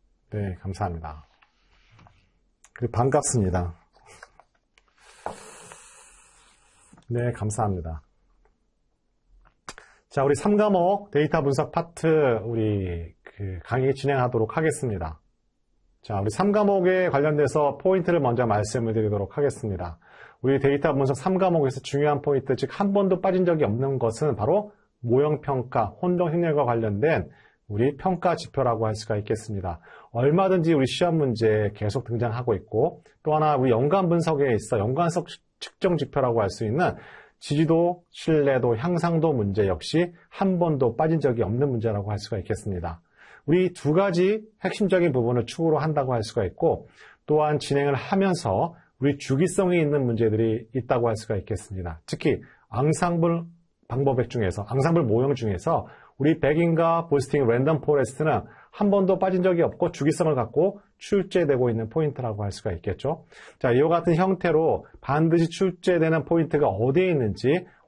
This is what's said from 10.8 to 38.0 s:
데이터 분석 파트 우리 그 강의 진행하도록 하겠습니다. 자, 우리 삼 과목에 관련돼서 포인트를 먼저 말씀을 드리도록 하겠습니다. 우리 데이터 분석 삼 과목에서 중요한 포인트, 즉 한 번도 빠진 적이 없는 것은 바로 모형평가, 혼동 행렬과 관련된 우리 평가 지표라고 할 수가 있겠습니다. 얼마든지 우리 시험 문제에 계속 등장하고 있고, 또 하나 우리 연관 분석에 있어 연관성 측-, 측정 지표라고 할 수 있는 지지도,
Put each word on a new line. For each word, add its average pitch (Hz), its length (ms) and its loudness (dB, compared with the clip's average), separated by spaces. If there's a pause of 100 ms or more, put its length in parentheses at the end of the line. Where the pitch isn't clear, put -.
데이터 151 300 2
분석 139 320 0
파트 - 340 -4 (380)
우리 101 760 -2
그 95 440 -10
강의 131 280 0
진행하도록 127 640 0
하겠습니다. 113 640 -4 (840)
자, 101 160 -4
우리 104 120 -2
삼 202 200 0
과목에 185 560 2
관련돼서 147 680 0
포인트를 185 420 2
먼저 123 260 0
말씀을 110 480 -2
드리도록 104 440 -2
하겠습니다. 107 640 -4 (420)
우리 135 180 2
데이터 143 340 2
분석 135 220 0
삼 185 220 -2
과목에서 165 420 0
중요한 143 420 -2
포인트, 135 360 0
즉 - 200 -6
한 202 140 0
번도 190 300 2
빠진 185 240 2
적이 160 180 2
없는 127 360 -2
것은 117 360 0
바로 156 380 0 (260)
모형평가, 135 1000 0
혼동 180 320 0
행렬과 160 320 2
관련된 117 640 0 (400)
우리 120 260 0
평가 175 400 0
지표라고 120 500 -2
할 107 100 -2
수가 107 240 -6
있겠습니다. 101 600 -6 (320)
얼마든지 165 600 2
우리 135 140 4
시험 170 300 0
문제에 107 560 2
계속 107 300 -4
등장하고 117 500 -2
있고, 110 480 -2 (220)
또 151 100 0
하나 151 220 2
우리 131 160 2
연관 151 380 2
분석에 156 460 2
있어 - 240 -2
연관성 160 440 -2
측-, - 180 -18 (200)
측정 - 340 -2
지표라고 127 460 0
할 104 80 2
수 113 160 -6
있는 131 300 0 (440)
지지도, 165 720 0